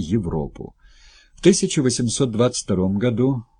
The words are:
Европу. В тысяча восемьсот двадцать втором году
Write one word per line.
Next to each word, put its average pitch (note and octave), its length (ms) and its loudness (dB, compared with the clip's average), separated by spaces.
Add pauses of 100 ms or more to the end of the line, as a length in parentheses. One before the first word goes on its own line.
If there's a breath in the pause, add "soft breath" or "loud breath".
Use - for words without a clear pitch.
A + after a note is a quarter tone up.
Европу. E2 720 -4 (600 soft breath)
В - 60 -20
тысяча F3+ 420 2
восемьсот B2 500 0
двадцать A#2+ 320 0
втором F#2+ 340 0
году B2 460 0 (160)